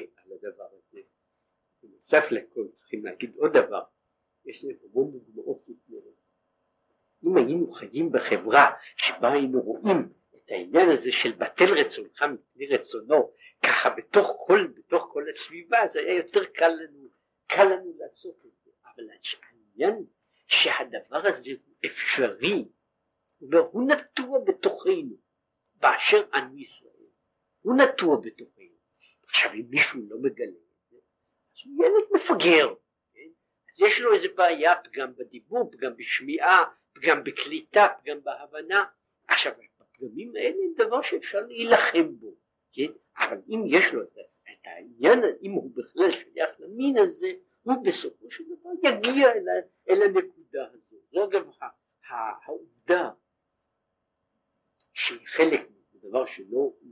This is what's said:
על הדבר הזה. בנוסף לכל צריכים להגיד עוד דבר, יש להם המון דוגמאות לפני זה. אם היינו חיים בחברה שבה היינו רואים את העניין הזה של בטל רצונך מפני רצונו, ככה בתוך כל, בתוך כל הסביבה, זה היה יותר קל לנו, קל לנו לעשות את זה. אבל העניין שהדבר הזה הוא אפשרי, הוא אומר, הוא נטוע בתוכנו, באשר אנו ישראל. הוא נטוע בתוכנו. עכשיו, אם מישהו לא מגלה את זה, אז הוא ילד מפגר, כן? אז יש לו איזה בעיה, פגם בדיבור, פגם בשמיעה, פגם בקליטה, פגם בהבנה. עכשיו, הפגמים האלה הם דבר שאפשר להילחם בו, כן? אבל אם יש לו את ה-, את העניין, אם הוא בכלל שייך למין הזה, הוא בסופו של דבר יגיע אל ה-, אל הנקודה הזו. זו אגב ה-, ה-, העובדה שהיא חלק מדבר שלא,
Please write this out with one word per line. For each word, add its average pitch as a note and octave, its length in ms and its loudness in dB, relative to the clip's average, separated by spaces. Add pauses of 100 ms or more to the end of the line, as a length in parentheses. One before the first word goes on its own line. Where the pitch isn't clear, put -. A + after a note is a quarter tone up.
(160)
על - 160 -20
הדבר F#2+ 360 -18 (100)
הזה. G2 220 -20 (840)
בנוסף D3+ 480 0
לכל G#2+ 400 -6
צריכים - 340 -14
להגיד G#2+ 300 -12
עוד D#3 220 0
דבר, G#2 260 2 (640)
יש C3 200 -16
להם C3 180 -12
המון C#3 280 -2
דוגמאות A2+ 560 -12
לפני A2+ 340 -20
זה. - 80 -20 (1120)
אם F3 140 2
היינו D3+ 340 0
חיים C3+ 400 -6
בחברה A2 600 4 (240)
שבה - 360 0
היינו C3+ 300 0
רואים F3+ 480 -2 (260)
את - 160 -20
העניין G#2+ 380 4
הזה B2+ 220 2
של A#2 200 -2
בטל - 480 2
רצונך - 420 -6
מפני C#3 460 -8
רצונו, B2 680 0 (300)
ככה - 260 2
בתוך - 580 0
כל, G3 200 6
בתוך - 440 -6
כל C#3+ 180 -8
הסביבה, E3+ 580 0
זה E3 120 -6
היה D#3+ 140 -2
יותר F3+ 320 -2
קל E3 240 0
לנו, D3+ 400 -8 (380)
קל - 160 4
לנו F#3 360 2
לעשות - 360 -18 (100)
את - 60 -20 (120)
זה. - 80 -20 (140)
אבל - 240 -20
העניין - 960 -8 (420)
שהדבר B2+ 800 -2
הזה C3+ 240 -2
הוא - 240 -16 (100)
אפשרי, C#3 800 -2 (720)
הוא C3+ 120 -20
אומר, D#3+ 100 4 (120)
הוא B3 200 -2
נטוע C4+ 480 -2
בתוכנו, F#3+ 760 -4 (600)
באשר - 460 2 (140)
אנו C3 220 -6
ישראל. - 320 -18 (720)
הוא A#3 140 0
נטוע F3 460 4
בתוכנו. - 420 -20 (600)
עכשיו, - 300 -2
אם A2+ 160 -10
מישהו C3+ 400 -2
לא A2 120 -14
מגלה A#2+ 260 -4
את - 420 -20
זה, - 80 -20 (580)
אז - 100 -20
הוא C#4+ 200 0
ילד G#4+ 260 4
מפגר, E3 600 4 (400)
כן? - 160 -20 (440)
אז - 80 -14
יש G3+ 200 6
לו A#3+ 120 4
איזה F#3 220 2
בעיה, E3+ 400 4
פגם B2+ 400 -8
בדיבור, B2+ 560 -6
פגם B2+ 260 -8
בשמיעה, D#3+ 640 2 (300)
פגם D3 300 0
בקליטה, D#3+ 640 0 (160)
פגם D3 200 -10
בהבנה. D3+ 600 -4 (440)
עכשיו, - 260 0 (260)
הפגמים C3+ 560 -16
האלה - 280 -2
הם E4+ 140 -4
דבר A#3 240 0
שאפשר - 400 -6
להילחם A3+ 800 0
בו, G#2+ 140 -18 (400)
כן? C#3 180 -4 (260)
אבל - 200 -4 (120)
אם A3 180 -6
יש E3+ 260 2
לו A2+ 100 -6
את - 140 -18
ה-, - 340 -20
את - 140 -20
העניין, B2+ 540 2 (220)
אם G3 100 -10
הוא C3+ 240 -6
בכלל D#3+ 360 0
שייך - 380 -6 (100)
למין B3 380 -2
הזה, F#3 340 0 (320)
הוא B3+ 220 -2
בסופו - 460 -4
של - 120 -16
דבר E4 260 -16 (140)
יגיע B3+ 480 4
אל G3 180 -4
ה-, - 400 -6
אל G3 120 4
הנקודה F3 720 -2
הזו. A2+ 240 -20 (140)
זו F#3 140 0
אגב F#3+ 240 -4 (120)
ה-, C3 40 -12 (480)
ה-, A2+ 200 -8 (120)
העובדה - 640 -4 (1800)
שהיא - 340 -6
חלק D#3 420 0 (240)
מדבר A2+ 320 -6
שלא, A#2+ 480 -6 (180)